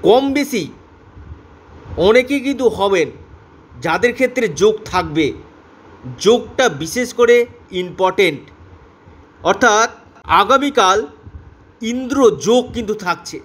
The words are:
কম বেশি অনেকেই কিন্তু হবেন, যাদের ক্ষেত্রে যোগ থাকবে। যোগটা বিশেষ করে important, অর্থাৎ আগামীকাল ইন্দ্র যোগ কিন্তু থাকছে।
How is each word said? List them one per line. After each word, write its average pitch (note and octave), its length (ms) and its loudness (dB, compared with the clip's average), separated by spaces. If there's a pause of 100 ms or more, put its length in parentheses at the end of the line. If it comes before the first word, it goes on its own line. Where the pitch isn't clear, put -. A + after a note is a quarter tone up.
কম C4 300 4
বেশি A#3+ 360 -4 (1300)
অনেকেই B3+ 440 2
কিন্তু B3+ 280 -2
হবেন, F#3+ 400 0 (720)
যাদের F3+ 320 -2
ক্ষেত্রে B3 360 -2
যোগ F#3 260 0 (100)
থাকবে। D#3 480 -2 (880)
যোগটা A#3+ 500 0
বিশেষ E3 460 -6
করে A#3+ 320 4 (240)
important, F3+ 720 -2 (1000)
অর্থাৎ G#3+ 480 2 (340)
আগামীকাল A3+ 840 2 (760)
ইন্দ্র B3 360 -4 (180)
যোগ A3+ 260 2 (100)
কিন্তু G#3+ 220 -6
থাকছে। F3 500 -8